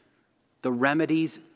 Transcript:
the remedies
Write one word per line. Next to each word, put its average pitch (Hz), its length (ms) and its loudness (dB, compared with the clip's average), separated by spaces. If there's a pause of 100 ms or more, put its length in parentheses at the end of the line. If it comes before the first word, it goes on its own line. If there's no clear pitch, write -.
(640)
the 127 100 -2
remedies 156 680 0 (160)